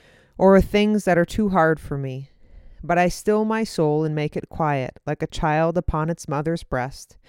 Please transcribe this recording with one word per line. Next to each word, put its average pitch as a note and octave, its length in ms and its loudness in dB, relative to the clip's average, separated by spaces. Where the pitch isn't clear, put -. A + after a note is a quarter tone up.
or F#3+ 140 8
with F#3+ 120 6
things G#3 400 0
that F3 140 4
are E3+ 40 4
too G3+ 260 -2
hard D#3+ 300 2
for C#3+ 200 -8
me. C3+ 320 -10
But E3+ 140 0
I F3+ 100 4
still G#3+ 380 0
my A3 180 -2
soul D#3 400 0
and D#3 120 -4
make D3+ 200 -4
it - 140 -8
quiet, D3 560 -4
like D3+ 160 -6
a D#3+ 60 -2
child E3 500 0
upon D#3+ 320 -2
its - 180 -8
mother's D3+ 360 -4
breast. - 540 -8